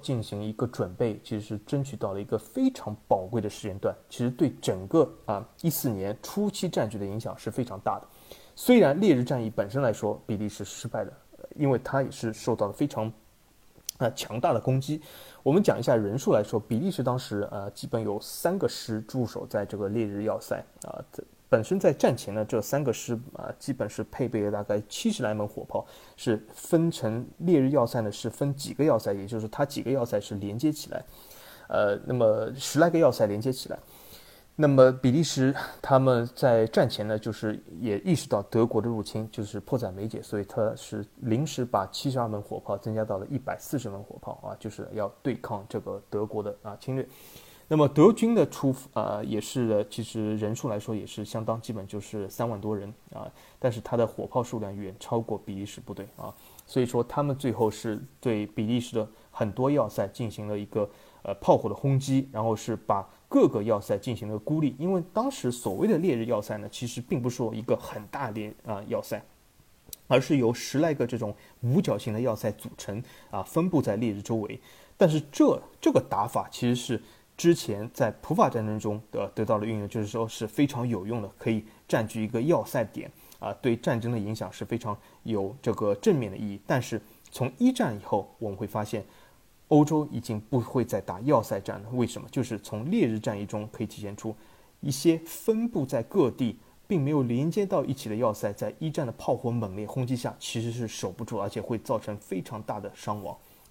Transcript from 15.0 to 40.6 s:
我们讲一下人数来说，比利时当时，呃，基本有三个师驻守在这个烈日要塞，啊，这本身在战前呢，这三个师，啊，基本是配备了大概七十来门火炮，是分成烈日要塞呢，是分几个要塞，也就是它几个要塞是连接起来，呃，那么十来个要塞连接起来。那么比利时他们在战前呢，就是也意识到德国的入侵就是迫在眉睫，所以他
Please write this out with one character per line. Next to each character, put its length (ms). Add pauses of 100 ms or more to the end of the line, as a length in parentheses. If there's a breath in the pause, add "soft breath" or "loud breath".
我 80
们 100
讲 160
一 40
下 120
人 240
数 140
来 100
说， 160
比 220
利 100
时 140
当 120
时， 360
呃， 180
基 160
本 160
有 180
三 380
个 100
师 340
驻 220
守 220
在 180
这 140
个 100
烈 160
日 200
要 160
塞， 160 (260)
啊， 160 (140)
这 100 (260)
本 140
身 160
在 140
战 240
前 180
呢， 100
这 160
三 220
个 100
师， 240 (180)
啊， 220
基 160
本 160
是 220
配 160
备 140
了 100
大 140
概 240
七 240
十 100
来 100
门 140
火 220
炮， 180 (300 loud breath)
是 360
分 380
成 340 (140)
烈 220
日 100
要 160
塞 140
呢， 100
是 180
分 280
几 180
个 80
要 160
塞， 140
也 120
就 140
是 80
它 180
几 160
个 80
要 160
塞 160
是 140
连 240
接 140
起 180
来， 140 (640 loud breath)
呃， 360
那 80
么 440
十 240
来 100
个 80
要 140
塞 140
连 140
接 120
起 160
来。 100 (760 loud breath)
那 100
么 240
比 220
利 100
时 320 (260 loud breath)
他 200
们 340
在 320
战 220
前 180
呢， 100
就 140
是 320 (160)
也 220
意 120
识 140
到 180
德 220
国 160
的 60
入 120
侵 300
就 140
是 160
迫 180
在 140
眉 160
睫， 120
所 200
以 40
他 300